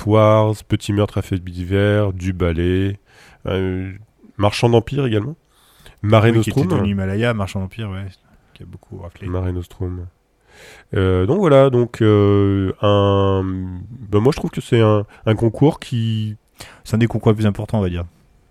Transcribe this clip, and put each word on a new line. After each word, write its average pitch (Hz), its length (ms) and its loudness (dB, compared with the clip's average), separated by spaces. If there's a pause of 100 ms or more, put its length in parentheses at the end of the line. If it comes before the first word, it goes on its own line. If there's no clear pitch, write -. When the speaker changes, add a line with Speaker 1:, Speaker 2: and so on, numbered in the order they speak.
Speaker 1:
Wars, 107 480 4 (120)
Petit - 260 -4
Meurtre 104 260 0
à 98 40 -2
fait 98 160 -4
divers, 95 720 -2
Du 92 200 -4
Ballet, 90 680 0 (480)
euh, 95 460 -4 (460)
Marchand 104 320 0
d'Empire 117 360 0
également. 117 300 -2 (680)
Mare 107 220 4
Speaker 2:
Oui, 117 160 4
qui 107 100 -2
était 127 100 0
Speaker 1:
Nostrum. 170 80 0 (100)
Speaker 2:
devenu 101 140 0
Himalaya, 101 420 -2
Marchand 101 260 -4
d'Empire, 101 300 -10
ouais, 95 160 -10 (480)
qui - 80 -20
a - 40 -18
beaucoup 92 320 -20
raflé. 92 300 -16
Speaker 1:
Mare 90 240 -4
Nostrum. 90 540 -8 (880)
Euh, 92 320 2
donc 143 140 0
voilà, 139 280 6
donc, 120 320 0
euh, 101 800 4
un, 98 640 2
ben 95 760 -6
moi 123 120 4
je - 60 -10
trouve 170 120 -6
que - 120 -8
c'est 120 180 2
un, 107 240 4 (220)
un 110 80 2
concours 117 460 2
qui 110 560 -4 (480)
Speaker 2:
C'est - 100 -4
un 110 40 0
des 117 100 4
concours 113 240 0
les 104 40 0
plus 110 100 -2
importants, 107 320 -2
on 101 40 0
va 92 80 -2
dire. 87 160 -6 (440)